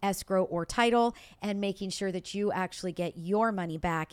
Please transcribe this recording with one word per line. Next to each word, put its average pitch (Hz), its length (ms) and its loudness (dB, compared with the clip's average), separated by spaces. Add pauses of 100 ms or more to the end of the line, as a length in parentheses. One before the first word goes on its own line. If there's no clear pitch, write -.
escrow 190 420 2
or 170 220 -2
title 233 500 4 (260)
and 202 200 -4
making 196 280 -2
sure 190 220 -2
that 175 220 -8
you 202 180 0
actually 180 400 -4
get 175 260 -4
your 208 340 2
money 170 260 -2
back 160 360 0